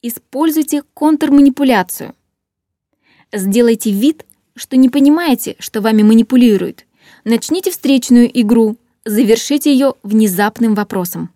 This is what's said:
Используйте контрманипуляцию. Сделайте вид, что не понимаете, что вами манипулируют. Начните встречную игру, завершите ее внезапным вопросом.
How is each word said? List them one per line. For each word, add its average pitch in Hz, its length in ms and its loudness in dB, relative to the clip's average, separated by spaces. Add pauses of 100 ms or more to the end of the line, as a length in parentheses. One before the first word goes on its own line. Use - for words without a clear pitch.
Используйте 294 800 -4 (100)
контрманипуляцию. 277 1200 0 (1160)
Сделайте 214 580 0
вид, 233 340 -2 (300)
что - 220 -6
не 262 120 4
понимаете, 285 720 0
что - 220 -8
вами 220 200 2
манипулируют. 226 840 2 (380)
Начните 294 480 -4
встречную 247 580 2 (120)
игру, 220 360 0 (280)
завершите 226 640 0
ее 269 320 0
внезапным 214 720 0
вопросом. 180 600 -6